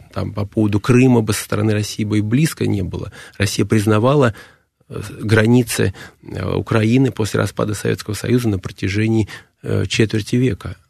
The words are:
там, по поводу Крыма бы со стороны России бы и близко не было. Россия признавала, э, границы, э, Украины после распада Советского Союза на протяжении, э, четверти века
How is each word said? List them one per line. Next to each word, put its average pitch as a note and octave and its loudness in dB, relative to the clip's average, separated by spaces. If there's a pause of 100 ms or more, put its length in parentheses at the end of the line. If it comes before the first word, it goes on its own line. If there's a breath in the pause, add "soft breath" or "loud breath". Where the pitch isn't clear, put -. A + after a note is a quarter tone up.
(140)
там, G2 -6
по G2+ -4
поводу G#2 0
Крыма B2 4
бы G#2+ -2
со - -6
стороны G#2+ -2
России G#2 -4
бы G#2 0
и G#2 2
близко A2+ 0
не G#2 0
было. - -6 (260 loud breath)
Россия G2+ -2
признавала, A2 2 (600 loud breath)
э, - -10 (200)
границы, A2 4 (280 loud breath)
э, G2 -6
Украины A2 0
после A2 -2
распада G#2+ -2
Советского A2 -4
Союза A#2 0
на G2 0
протяжении, G#2 -2 (340 loud breath)
э, G#2 -2
четверти G#2+ -2
века A2+ -2 (140)